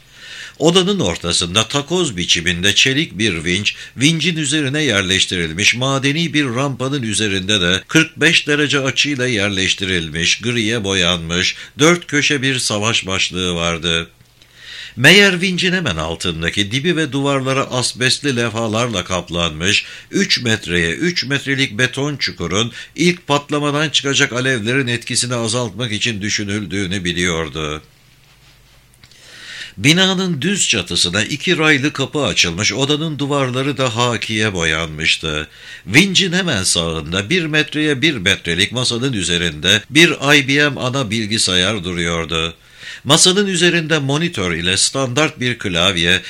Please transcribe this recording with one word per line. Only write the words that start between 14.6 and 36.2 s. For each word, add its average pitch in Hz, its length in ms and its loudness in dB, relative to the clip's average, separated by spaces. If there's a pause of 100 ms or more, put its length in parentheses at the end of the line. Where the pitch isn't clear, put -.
Meyer 180 460 4
vincin 180 320 -2
hemen 143 240 -2
altındaki 82 760 -4
dibi 147 240 -2
ve 156 160 -2
duvarları 135 520 -2
asbestli 123 720 -2
levhalarla 113 680 -2
kaplanmış, 85 840 -2 (260)
üç 180 300 0
metreye 87 500 0
üç 175 340 -2
metrelik 135 520 -2
beton 135 400 -2
çukurun 95 540 -2 (240)
ilk 175 320 0
patlamadan 147 640 0
çıkacak 135 440 0
alevlerin 127 540 0
etkisini 120 480 -2
azaltmak 117 560 -2
için 107 300 -2
düşünüldüğünü 101 800 -2
biliyordu. 82 800 -2 (2000)
Binanın 175 640 4
düz 185 280 0
çatısına 90 540 0
iki 147 340 -2
raylı 147 360 2
kapı 135 320 -2
açılmış, 90 480 0
odanın 143 460 -2
duvarları 135 580 0
da 127 180 0
hakiye 110 580 0
boyanmıştı. 80 920 -2 (400)
Vincin 180 460 4